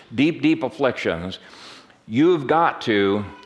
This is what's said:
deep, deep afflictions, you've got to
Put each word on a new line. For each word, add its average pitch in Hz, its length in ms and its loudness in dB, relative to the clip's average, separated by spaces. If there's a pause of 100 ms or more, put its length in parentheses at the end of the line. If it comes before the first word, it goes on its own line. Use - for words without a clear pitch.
(120)
deep, 139 300 0
deep 160 220 2
afflictions, 95 760 -4 (680)
you've 143 400 2
got 156 340 0
to 101 420 0 (220)